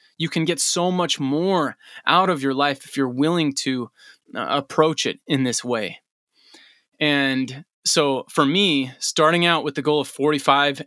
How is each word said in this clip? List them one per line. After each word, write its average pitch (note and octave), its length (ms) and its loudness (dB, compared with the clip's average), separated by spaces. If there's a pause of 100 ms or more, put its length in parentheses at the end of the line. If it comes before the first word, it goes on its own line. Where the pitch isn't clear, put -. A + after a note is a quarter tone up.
(180)
You D#3+ 100 -4
can E3 160 -2
get E3 160 -2
so F3+ 300 0
much F3 280 -2
more D3+ 580 0 (300)
out F#3 220 4
of D3+ 140 0
your C3+ 120 0
life C#3 300 -2
if - 120 -16
you're C3+ 120 0
willing D3+ 520 0
to, B2+ 300 -4 (440)
uh, A#2 160 -6
approach D#3 560 0
it - 200 -6
in C3+ 180 0
this A#2+ 200 -4
way. A2 360 -4 (1000)
And C3+ 640 0 (220)
so C#3+ 420 0
for D3+ 160 2
me, C#3+ 540 2
starting E3+ 480 2
out D#3+ 180 2
with D#3 100 -6
the - 80 -4
goal D3+ 180 2
of C3 80 -6
forty-five C#3+ 800 2